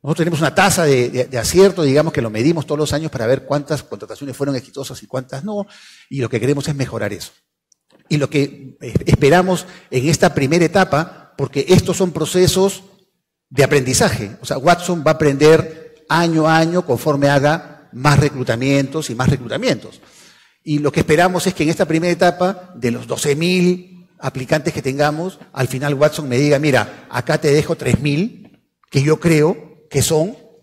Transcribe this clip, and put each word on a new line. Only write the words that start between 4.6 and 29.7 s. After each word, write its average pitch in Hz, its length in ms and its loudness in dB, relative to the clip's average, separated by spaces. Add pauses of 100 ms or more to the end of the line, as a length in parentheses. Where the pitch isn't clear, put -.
y 107 40 -20
cuántas 131 360 -10
no, 202 240 -6 (440)
y 139 100 -6
lo 113 80 -2
que 120 100 -4
queremos 139 300 -2
es 147 60 -4
mejorar 113 400 -6
eso. - 180 -16 (800)
Y 151 80 0
lo 135 100 -2
que, 139 540 -4
eh, 123 120 -12 (120)
esperamos 180 580 4 (260)
en 127 160 -2
esta 165 280 2
primera 156 320 2
etapa, 165 720 -2
porque 139 300 -4
estos 185 280 4
son 185 140 -2
procesos 180 720 0 (680)
de 139 160 2
aprendizaje, 127 760 0
o - 60 -16
sea, 135 120 -6
Watson 170 460 0
va 156 60 4
a 151 40 2
aprender 151 920 2
año 160 380 2
a 160 100 4
año 170 300 2
conforme 143 420 0
haga 143 640 0
más 139 280 2
reclutamientos 139 880 -2
y 110 60 -6
más 127 120 0
reclutamientos. 131 720 -4 (600)
Y 147 160 -2
lo 143 140 -2
que 160 80 0
esperamos 175 480 2
es 185 60 -4
que 160 100 -2
en 156 60 0
esta 180 140 0
primera 165 280 0
etapa, 180 640 0
de 120 160 -2
los 117 160 -8
doce 135 260 -2
mil 180 720 -2 (140)
aplicantes 143 520 -4
que 151 100 -10
tengamos, 151 580 -4 (120)
al 131 140 -2
final 143 280 -4
Watson 151 340 0
me 123 100 0
diga, 147 220 2
"Mira, 127 500 -2
acá 151 300 -4
te 147 120 2
dejo 156 240 0
tres 123 220 -4
mil 147 600 -6 (280)
que 135 140 0
yo 156 160 2
creo 165 720 0